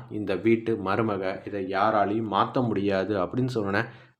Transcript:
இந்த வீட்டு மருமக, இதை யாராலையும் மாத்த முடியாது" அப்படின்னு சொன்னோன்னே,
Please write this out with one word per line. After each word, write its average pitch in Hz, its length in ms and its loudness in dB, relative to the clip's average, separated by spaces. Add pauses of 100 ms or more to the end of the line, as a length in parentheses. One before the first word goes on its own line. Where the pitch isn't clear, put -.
(120)
இந்த 104 240 -4
வீட்டு 113 420 2
மருமக, 101 460 0 (220)
இதை 101 240 -6
யாராலையும் 104 640 2
மாத்த 113 320 2
முடியாது" 98 560 0
அப்படின்னு 123 340 -2
சொன்னோன்னே, 101 280 0 (380)